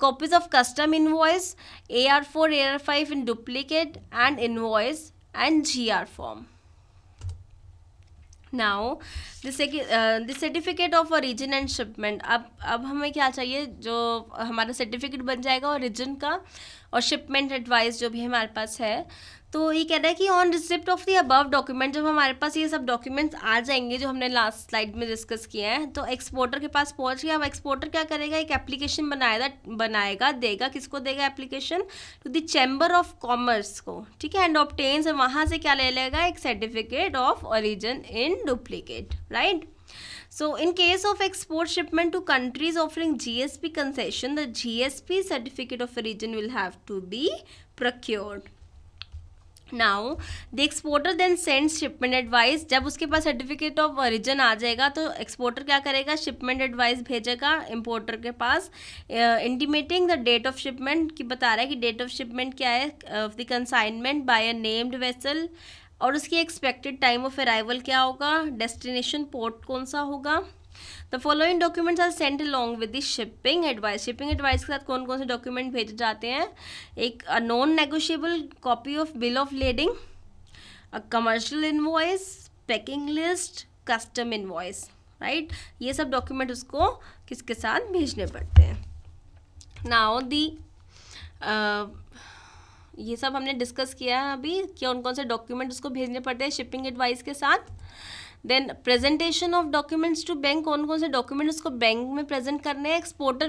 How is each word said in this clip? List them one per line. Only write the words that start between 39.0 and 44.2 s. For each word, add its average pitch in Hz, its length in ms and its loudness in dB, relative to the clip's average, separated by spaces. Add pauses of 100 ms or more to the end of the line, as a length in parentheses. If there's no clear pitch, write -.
right? 311 340 0 (640)
So 302 240 -2
in 349 200 2
case 370 300 4
of 403 220 2
export 330 480 -4
shipment 330 380 0
to 359 80 -2 (100)
countries 262 460 0
offering 320 420 0
G 233 240 -6
S 277 160 -4
P 320 220 -6
concession, 269 560 -2